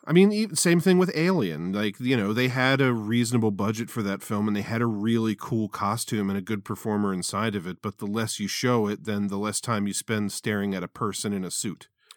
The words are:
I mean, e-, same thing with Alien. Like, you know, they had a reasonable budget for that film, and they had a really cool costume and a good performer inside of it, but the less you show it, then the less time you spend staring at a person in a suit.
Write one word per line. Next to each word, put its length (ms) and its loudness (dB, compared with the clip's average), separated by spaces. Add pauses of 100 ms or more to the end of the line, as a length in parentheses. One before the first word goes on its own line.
I 60 -2
mean, 200 8
e-, 220 -2
same 260 4
thing 180 6
with 160 4
Alien. 580 0
Like, 260 -2
you 180 2
know, 160 2
they 160 2
had 320 2
a 140 4
reasonable 560 2
budget 400 -2
for 140 -4
that 180 -2
film, 240 -2
and 100 0
they 60 -2
had 180 -2
a 60 2
really 480 0
cool 340 -2
costume 640 -2
and 80 -2
a 40 -6
good 220 -6
performer 480 -2
inside 440 -2
of 100 -6
it, 160 -12
but 160 -8
the 80 -8
less 320 -4
you 80 -4
show 400 0
it, 180 -4
then 220 -2
the 120 -4
less 220 -4
time 280 -2
you 40 -4
spend 380 -2
staring 420 -2
at 120 -4
a 40 -6
person 440 -4
in 120 -2
a 60 -6
suit. 380 -8 (280)